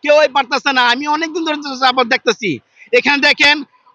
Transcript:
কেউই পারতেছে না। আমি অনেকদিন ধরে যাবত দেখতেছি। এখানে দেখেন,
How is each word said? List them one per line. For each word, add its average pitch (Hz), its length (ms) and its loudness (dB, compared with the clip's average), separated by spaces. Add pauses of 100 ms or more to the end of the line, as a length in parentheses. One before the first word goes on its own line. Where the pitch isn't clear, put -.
কেউই 294 260 4
পারতেছে 277 440 -2
না। 254 100 2
আমি 247 240 0
অনেকদিন 320 380 -4
ধরে 302 120 -4 (240)
যাবত 254 260 2
দেখতেছি। 220 520 -4 (340)
এখানে 254 260 2
দেখেন, 285 460 2 (300)